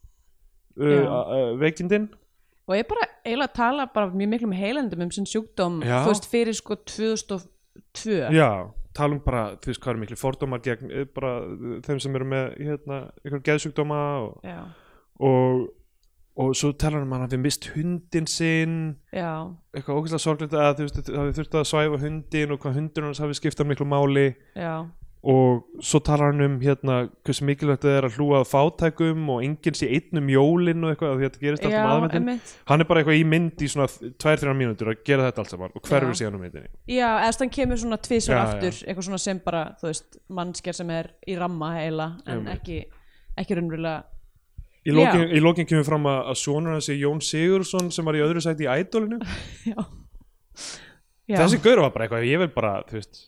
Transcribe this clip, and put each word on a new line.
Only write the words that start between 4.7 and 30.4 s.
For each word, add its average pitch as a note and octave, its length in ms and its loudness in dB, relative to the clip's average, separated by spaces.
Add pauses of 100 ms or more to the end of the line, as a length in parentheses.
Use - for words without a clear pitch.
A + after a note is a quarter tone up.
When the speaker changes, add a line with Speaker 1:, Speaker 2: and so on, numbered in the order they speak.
Speaker 2:
um F3 100 -4
sinn G3+ 140 -4
sjúkdóm, F3 580 -4
Speaker 1:
Já. B2 220 2
Speaker 2:
þú G#3+ 80 4
veist, G#3 180 -6
fyrir, A#3 240 2
sko, - 200 -8
tvö A3 380 -4
þúsund G#3 220 -8
og F3 60 -8 (520)
tvö. F3 380 -2
Speaker 1:
Já, A2 400 4 (220)
tala D3 220 0
um C#3 40 -4
bara, A2 380 -2
þú - 160 -14
veist, - 80 -10
hvað C3 80 -6
eru A2+ 160 -2
miklu A2+ 120 -12
fordómar C3 440 -4
gegn, B2 300 -4
eh, C#3 120 -4
bara, B2+ 380 -6
eh, A2+ 400 -10
þeim C#3+ 200 -4
sem C3+ 140 -4
eru C3 100 -2
með, C3+ 360 -4
hérna, C#3+ 500 -8 (140)
einhverja C#3 180 -6
geðsjúkdóma D3 840 -2
og - 140 -18
Speaker 2:
Já. F3 200 -14 (560)
Speaker 1:
og, B2+ 540 2 (640)
og C3 180 2
svo D3 220 2
talar D3+ 220 0
hann C#3 80 -4
um - 20 -6
að B2+ 100 -2
hann B2+ 100 -4
hafi B2+ 120 -2
misst C#3+ 240 -2 (100)
hundinn E3 520 -2
sinn, D#3+ 680 0 (160)
Speaker 2:
Já. E3+ 420 -6 (200)
Speaker 1:
eitthvað C#3 260 -4
ógeðslega D#3+ 240 -2
sorglegt D#3 300 -2
að, D3 240 4
þú D3+ 100 -2
veist, - 160 -4
það C#3+ 140 -6
hafi C#3+ 240 -2
þurft D#3 180 0
að D3 80 0
svæfa D3+ 320 2
hundinn D3+ 520 -4
og C#3 100 -4
hvað C#3 140 -4
hundurinn D#3 360 -4
hans C#3 80 -8
hafi D3 160 -2
skipt - 220 -2
hann D3 100 0
miklu C#3+ 200 0
máli. C#3 480 4 (200)
Speaker 2:
Já. E3 320 -6 (360)
Speaker 1:
Og B2+ 420 6 (160)
svo - 200 2
talar D3 300 2
hann C#3+ 100 2
um, C#3 200 2
hérna, C3 500 0 (120)
hversu C#3+ 220 -2
mikilvægt C#3+ 400 0
það C#3 120 6
er C3+ 100 2
að A2 100 -4
hlúa C#3+ 240 4
að - 80 0
fátækum D#3+ 800 2
og B2 140 0
enginn D3+ 340 -2
sé D3 160 -2
einn D#3 240 0
um C#3+ 100 0
jólin E3 560 4